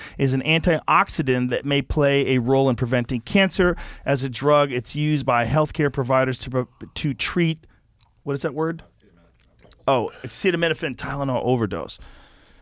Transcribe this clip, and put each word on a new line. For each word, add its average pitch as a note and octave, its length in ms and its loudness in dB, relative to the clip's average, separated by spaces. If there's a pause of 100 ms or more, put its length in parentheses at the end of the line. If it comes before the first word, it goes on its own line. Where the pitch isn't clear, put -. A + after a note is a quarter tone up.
(180)
is C3+ 160 2
an C3+ 100 0
antioxidant D3+ 1080 2
that B2 140 -2
may C#3+ 160 0
play C#3 540 2
a B2+ 40 2
role C3+ 300 2
in A#2+ 60 2
preventing A#2+ 460 -2
cancer. F#3 540 2 (300)
As C3+ 180 0
a C3+ 60 -4
drug, C#3+ 420 2
it's B2 240 -6
used D3+ 300 0
by A#2+ 200 2
healthcare D3 480 0
providers C3 460 0
to - 100 -12
pro-, B2+ 180 -2 (280)
to C#3+ 180 -2
treat, E3 520 -2 (580)
what C#3+ 100 -6
is C#3 80 -6
that D3+ 120 -4
word? D#3+ 300 -6 (1040)
Oh, B2 240 2 (120)
acetaminophen E3 720 -2
Tylenol C3+ 480 -4
overdose. G#2 560 -2 (640)